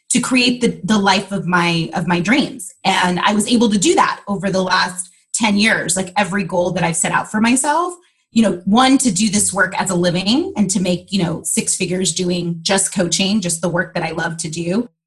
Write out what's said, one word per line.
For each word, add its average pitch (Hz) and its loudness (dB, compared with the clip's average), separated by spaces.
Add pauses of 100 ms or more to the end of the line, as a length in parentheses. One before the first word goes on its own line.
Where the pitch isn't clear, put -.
to - 2
create 247 2
the, 185 0
the 214 2
life 196 2
of 170 -4
my, 170 0
of 170 -4
my 175 0
dreams. 208 -2 (120)
And 185 0
I 208 2
was 208 0
able 240 2
to 208 2
do 330 4
that - 0
over 196 -2
the 185 0
last 180 -2 (260)
ten 208 2
years, 202 0
like, 190 -4
every 196 0
goal 180 0
that 175 -2
I've 165 -2
set 180 -2
out - -2
for 214 -2
myself, 294 2 (380)
you 226 6
know, 185 0
one, 262 6
to 247 2
do 196 0
this 208 0
work 185 0
as 180 -2
a 185 0
living 185 0
and 202 2
to 202 0
make, 180 -2
you 190 0
know, 165 -4
six - -2
figures 185 -2
doing 175 -2
just 190 0
coaching, 190 0
just 175 -4
the 185 -2
work 170 -4
that 170 -4
I 160 -4
love 165 -6
to 160 -8
do, 170 -4 (180)